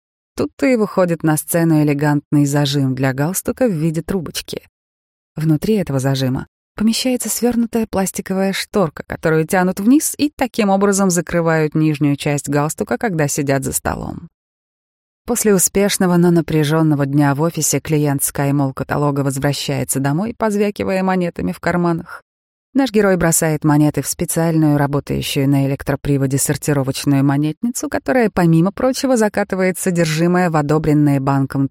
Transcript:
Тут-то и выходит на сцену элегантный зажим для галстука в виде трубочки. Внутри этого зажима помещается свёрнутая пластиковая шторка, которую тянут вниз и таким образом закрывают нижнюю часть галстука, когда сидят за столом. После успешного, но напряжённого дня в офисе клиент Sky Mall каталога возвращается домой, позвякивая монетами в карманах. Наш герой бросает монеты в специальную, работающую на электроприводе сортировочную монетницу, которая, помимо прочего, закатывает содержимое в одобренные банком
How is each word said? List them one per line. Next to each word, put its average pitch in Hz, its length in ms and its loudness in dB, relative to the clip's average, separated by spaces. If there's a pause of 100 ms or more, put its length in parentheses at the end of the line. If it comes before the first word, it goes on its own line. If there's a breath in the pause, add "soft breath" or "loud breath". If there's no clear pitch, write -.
(360)
Тут-то - 300 -2
и 262 100 4
выходит 185 480 0
на 156 140 2
сцену 165 460 2
элегантный 147 600 0
зажим 139 500 0
для 131 180 -2
галстука 185 540 -2
в 214 40 0
виде 160 300 -2
трубочки. - 680 -8 (680)
Внутри 156 400 0
этого 139 240 -2
зажима 131 480 -2 (280)
помещается 226 540 -2
свёрнутая 233 580 -2
пластиковая 190 680 -2
шторка, - 540 -2
которую 160 380 0
тянут 185 340 0
вниз 254 380 2
и 294 180 -2
таким 226 340 -2
образом 196 420 2
закрывают 165 640 0
нижнюю 151 400 2
часть 143 340 -4
галстука, 156 480 -2
когда 160 300 -2
сидят 139 360 -2
за 135 100 -4
столом. - 540 -6 (960)
После 214 280 2
успешного, 196 600 2
но 175 160 6
напряжённого 156 720 2
дня 143 300 2
в 139 60 -2
офисе 160 400 -2
клиент 147 400 0
Sky 139 300 -2
Mall 139 220 0
каталога 143 480 -2
возвращается 135 800 -4
домой, 156 380 -2
позвякивая 202 680 -2
монетами 180 480 -2
в - 80 -12
карманах. 170 640 -2 (500)
Наш 262 180 0
герой 202 260 4
бросает 165 480 0
монеты 147 360 2
в - 60 -8
специальную, 160 720 0
работающую 139 720 -2
на 139 180 2
электроприводе 139 680 -2
сортировочную 139 880 0
монетницу, 151 640 -2
которая, 254 400 0
помимо 170 420 2
прочего, 254 460 0
закатывает 196 600 -2
содержимое 170 720 0
в 160 60 0
одобренные 151 640 2
банком 139 520 0